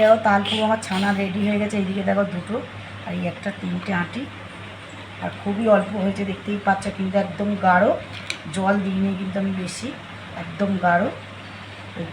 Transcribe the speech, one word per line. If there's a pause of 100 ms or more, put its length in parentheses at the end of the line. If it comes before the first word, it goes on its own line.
দেখো, (100)
তাল
পুরো
আমার
ছানা (100)
রেডি
হয়ে
গেছে।
এইদিকে
দেখো (100)
দুটো, (500)
আর
এই
একটা, (100)
তিনটে (100)
আঁটি, (1000)
আর (100)
খুবই (100)
অল্প (120)
হয়েছে
দেখতেই
পাচ্ছ, (140)
কিন্তু
একদম (160)
গাঢ়। (640)
জল (100)
দিইনি (100)
কিন্তু
আমি (100)
বেশি, (560)
একদম (140)
গাঢ়। (920)
ওই